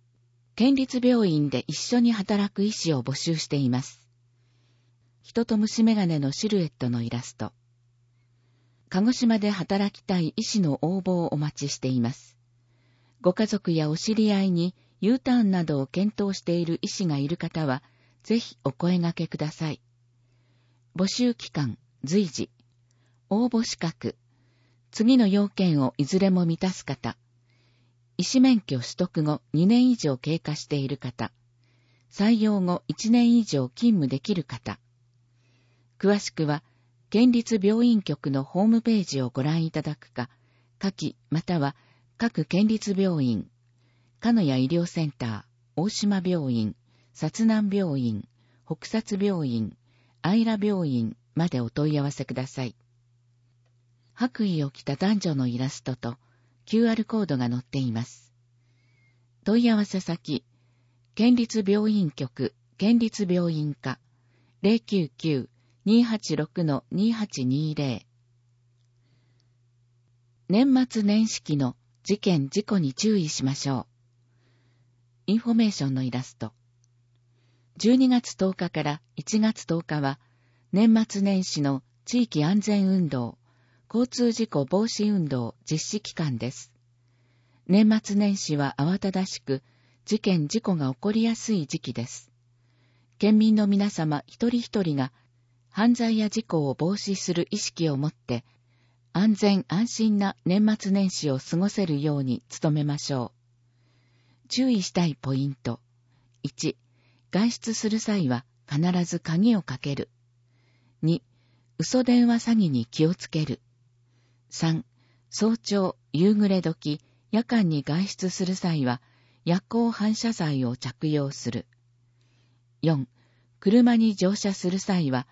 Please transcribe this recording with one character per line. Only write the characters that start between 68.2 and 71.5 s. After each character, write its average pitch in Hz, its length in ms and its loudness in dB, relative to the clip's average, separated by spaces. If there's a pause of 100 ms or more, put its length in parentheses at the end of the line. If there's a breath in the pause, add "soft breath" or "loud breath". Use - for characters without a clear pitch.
年 254 400 4
末 220 140 -4
年 208 240 2
始 - 160 -8
期 151 160 -2